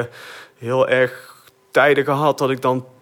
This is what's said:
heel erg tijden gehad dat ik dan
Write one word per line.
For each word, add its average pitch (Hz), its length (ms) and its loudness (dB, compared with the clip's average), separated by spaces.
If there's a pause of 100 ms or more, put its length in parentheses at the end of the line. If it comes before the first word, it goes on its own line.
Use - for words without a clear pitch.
(580)
heel 127 300 0
erg - 480 -2 (360)
tijden 139 320 4
gehad 143 340 0
dat 139 120 0
ik 131 120 -4
dan 127 240 -2 (160)